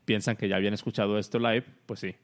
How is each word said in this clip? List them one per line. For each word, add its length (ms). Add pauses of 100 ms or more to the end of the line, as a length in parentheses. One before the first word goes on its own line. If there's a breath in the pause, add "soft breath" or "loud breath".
piensan 300
que 120
ya 80
habían 160
escuchado 460
esto 200
live, 280 (180)
pues 160
sí, 240